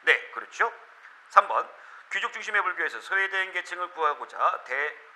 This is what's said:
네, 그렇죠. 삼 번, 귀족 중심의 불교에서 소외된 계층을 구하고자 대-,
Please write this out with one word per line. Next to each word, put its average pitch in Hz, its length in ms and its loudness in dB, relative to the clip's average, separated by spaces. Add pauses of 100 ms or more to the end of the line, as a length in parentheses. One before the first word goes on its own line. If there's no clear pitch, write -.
네, - 300 6
그렇죠. 196 420 -2 (560)
삼 202 180 6
번, 139 220 0 (420)
귀족 208 220 -2
중심의 214 300 0
불교에서 165 380 -2
소외된 190 500 -2
계층을 175 400 -6
구하고자 147 720 -2
대-, 143 340 -4 (180)